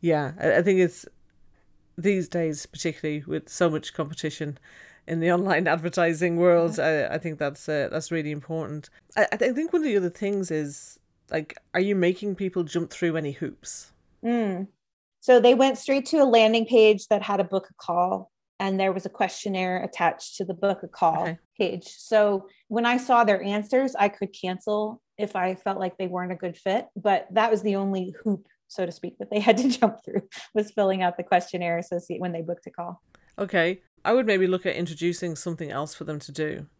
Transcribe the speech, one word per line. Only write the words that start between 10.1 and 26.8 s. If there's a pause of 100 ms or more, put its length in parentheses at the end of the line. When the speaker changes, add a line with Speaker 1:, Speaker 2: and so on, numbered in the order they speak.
Speaker 1:
things
is, (320)
like, (160)
are
you
making
people
jump
through
any
hoops? (320)
Speaker 2:
Mm. (520)
So
they
went
straight
to
a
landing
page
that
had
a
book
a
call, (280)
and
there
was
a
questionnaire
attached
to
the
book
a
call
Speaker 1:
Okay. (200)
Speaker 2:
page.
So (200)
when
I
saw
their
answers,
I
could
cancel (160)
if
I
felt
like
they
weren't
a
good
fit,